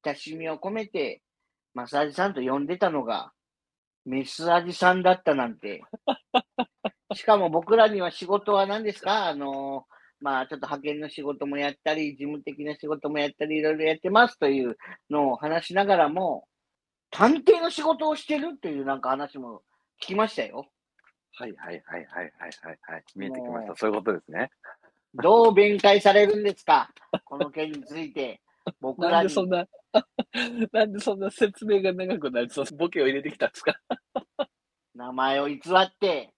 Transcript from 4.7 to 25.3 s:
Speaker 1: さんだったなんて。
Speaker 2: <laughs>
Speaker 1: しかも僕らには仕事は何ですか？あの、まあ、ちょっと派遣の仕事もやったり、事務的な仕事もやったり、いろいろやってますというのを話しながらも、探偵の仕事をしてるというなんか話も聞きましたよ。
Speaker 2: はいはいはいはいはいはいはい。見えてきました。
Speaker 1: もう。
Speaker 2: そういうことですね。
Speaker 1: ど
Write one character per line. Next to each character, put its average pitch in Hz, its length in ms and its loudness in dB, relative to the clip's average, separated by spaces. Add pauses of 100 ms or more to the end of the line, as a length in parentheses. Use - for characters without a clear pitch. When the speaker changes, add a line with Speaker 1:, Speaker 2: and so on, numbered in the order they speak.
Speaker 1:
さ 180 200 4
ん 185 100 -2
だ 185 100 6
っ 185 100 -2
た 147 120 2
な 127 120 -2
ん 214 100 -10
て。 - 340 -12
Speaker 2:
<laughs> - 800 -4 (420)
Speaker 1:
し - 100 -12
か 214 140 8
も 180 120 2
僕 165 260 2
ら 220 120 8
に 208 120 0
は 175 120 -2
仕 - 140 -14
事 202 280 0
は 196 140 4
何 214 160 -4
で 208 100 -4
す - 80 -16
か？ 196 260 0
あ 151 80 -2
の、 139 520 -8 (320)
ま 135 220 -2
あ、 131 60 -6
ち 151 60 -10
ょ 143 40 -10
っ - 20 -16
と 135 80 -8
派 139 160 -6
遣 147 160 -4
の 151 100 -10
仕 147 140 -12
事 143 220 -6
も 143 120 -4
や 143 140 -2
っ 139 120 -14
た 156 100 0
り、 151 220 -4
事 139 100 -10
務 147 180 -8
的 147 200 -10
な 151 120 -8
仕 151 120 -12
事 151 220 -4
も 151 80 -4
や 147 100 0
っ 139 40 -6
た - 140 -6
り、 156 120 -4
い 151 40 0
ろ 156 100 2
い 156 60 -2
ろ 156 60 -4
や 160 120 2
っ - 20 -20
て 185 120 -4
ま 226 180 2
す - 100 -12
と 151 100 0
い 135 180 0
う 117 120 -8 (320)
の 143 220 0
を 120 40 -2
話 160 320 -4
し 175 60 -10
な 196 120 2
が 196 120 4
ら 151 120 6
も、 160 380 -4 (640)
探 247 260 4
偵 339 260 6
の 330 100 -2
仕 302 120 -6
事 311 260 2
を 302 80 0
し - 80 -14
て 302 120 -2
る 294 200 -6
と 190 100 -12
い 147 140 -6
う 135 40 -8
な 135 100 -2
ん 127 60 -12
か 127 80 -4
話 139 280 -4
も 117 260 -16 (380)
聞 - 60 -12
き 185 80 -8
ま 214 120 2
し - 80 -10
た 123 100 -4
よ。 117 240 -16 (640)
Speaker 2:
は 123 140 -14
い 101 80 -14
は 87 160 -16
い 85 140 -12
は 82 120 -12
い 78 80 -12
は 87 180 -12
い 78 160 -14
は 87 80 -14
い 82 40 -14 (100)
は 82 120 -16
い - 80 -20
は 82 160 -16
い。 78 60 -18 (120)
見 98 120 -10
え 90 40 -8
て 87 80 -10
き 123 80 -10
ま 120 120 -8
し - 20 -8
た。 107 60 -12
Speaker 1:
も 85 60 -12
う。 - 40 -14
Speaker 2:
そ 110 100 -2
う 107 40 0
い - 20 -2
う 107 40 -2
こ 98 60 -6
と 110 80 0
で 85 140 -4
す 76 60 -20
ね。 107 200 -4 (640)
Speaker 1:
ど 196 300 6